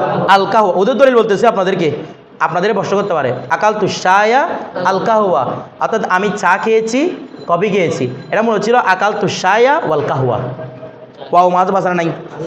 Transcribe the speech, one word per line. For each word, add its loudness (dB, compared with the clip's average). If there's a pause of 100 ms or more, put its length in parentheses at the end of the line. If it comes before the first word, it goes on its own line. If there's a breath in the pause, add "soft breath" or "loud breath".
(280)
আল 6
কাহুয়া। 4
ওদের 2
দলিল 6
বলতেছে 2
আপনাদেরকে, 0 (480)
আপনাদের 0
প্রশ্ন -2
করতে -2
পারে, 0 (160)
আকাল 2
তুষায়া 2 (380)
আল 0
কাহুয়া, 2 (340)
অর্থাৎ -2
আমি 0
চা 2
খেয়েছি, 0 (320)
কবে 0
খেয়েছি। 0 (220)
এটা 0
মনে 0
হচ্ছিল 0
আকাল 2
তুষায়া 2
ওয়াল 0
কাহুয়া। -2 (920)
ওয়াও 4
মাহজুব 0
আছে 0
না 0
নাই? -2 (380)